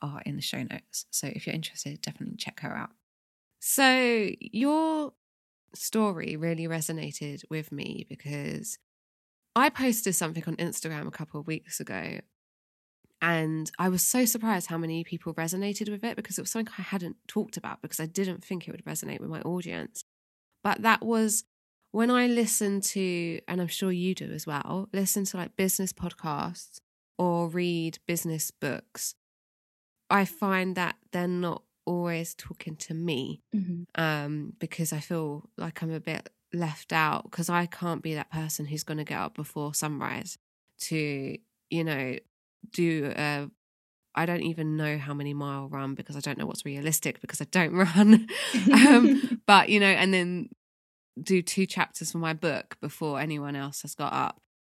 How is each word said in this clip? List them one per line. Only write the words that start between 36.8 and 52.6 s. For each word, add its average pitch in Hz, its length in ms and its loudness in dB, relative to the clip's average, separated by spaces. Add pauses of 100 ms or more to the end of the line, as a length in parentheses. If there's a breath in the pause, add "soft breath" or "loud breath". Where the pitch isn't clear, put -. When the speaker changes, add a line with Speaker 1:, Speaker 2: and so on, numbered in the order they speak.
Speaker 1:
out 156 380 4
'cause 170 180 -2
I 175 180 2
can't 170 360 -4
be 160 120 -4
that 151 160 -6
person 156 360 -4
who's 151 180 -6
gonna 156 200 -6
get 151 160 -6
up - 140 -6
before 151 400 -8
sunrise - 640 -4 (400)
to, 143 600 -4 (320)
you 165 140 0
know, 135 320 -2 (560)
do 160 440 0
a, 147 340 -2 (640)
I 165 120 2
don't 175 160 -2
even 160 340 -2
know 151 220 0
how 143 160 -6
many 143 200 -4
mile 139 340 -4
run 139 260 -6
because 139 220 -10
I 143 40 -8
don't 143 180 -6
know 147 80 -4
what's - 180 -8
realistic 143 560 -2
because - 200 -10
I 147 60 -4
don't 180 280 2
<laughs> 180 220 4
run. 214 320 10 (440 loud breath)
Um, 269 680 10
Speaker 2:
<laughs> - 40 -2
Speaker 1:
but, 202 220 10
you 208 120 6
know, 196 60 8
and 190 260 6
then 175 380 2 (680)
do 180 220 4
two 190 240 0
chapters - 460 -4
for 175 60 -4
my 165 140 0
book 156 480 -2